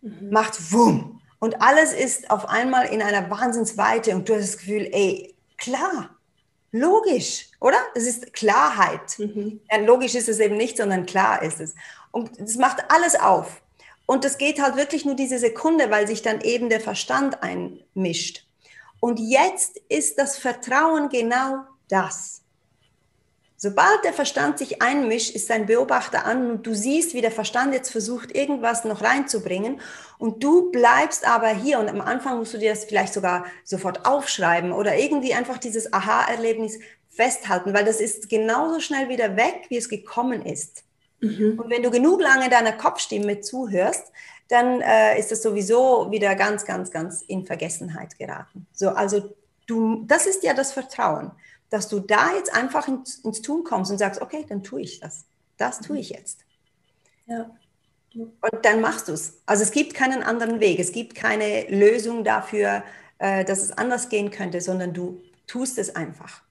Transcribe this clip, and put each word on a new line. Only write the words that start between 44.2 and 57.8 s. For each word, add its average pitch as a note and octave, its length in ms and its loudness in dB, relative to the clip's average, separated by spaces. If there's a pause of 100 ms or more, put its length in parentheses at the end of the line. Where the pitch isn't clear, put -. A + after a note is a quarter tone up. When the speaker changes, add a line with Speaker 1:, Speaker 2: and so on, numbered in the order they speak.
Speaker 2:
dann, B3 320 4
äh, G#3+ 400 6
ist G#3+ 100 -2
das A3 100 -2
sowieso A3 720 4
wieder G3+ 240 2
ganz, G#3 300 0
ganz, F#3 260 -6
ganz E3 320 -8
in F#3 240 -8
Vergessenheit E3 720 -10
geraten. - 540 -14
So, G3 160 0
also G3+ 440 -2 (360)
du, A3+ 400 0
das E4 180 4
ist F#4+ 160 -2
ja - 100 2
das C4+ 200 -2
Vertrauen, G#3 580 -4 (400)
dass G#3 180 -4
du G#3 120 -4
da A3 360 2
jetzt - 180 -2
einfach C4 320 -2
ins, C4 340 -6
ins A3 200 -8
Tun E4 240 -4
kommst F#3+ 260 -4
und G3+ 80 -4
sagst, G3 220 -2
okay, D4+ 260 -10
dann G3+ 160 -8
tue C4 200 -10
ich - 180 -14
das. - 240 -16 (320)
Das A#3+ 240 -4
tue D4 180 -8
ich A3 120 -10
jetzt. - 300 -14 (880)
Speaker 1:
Ja. A#3 240 -10 (640)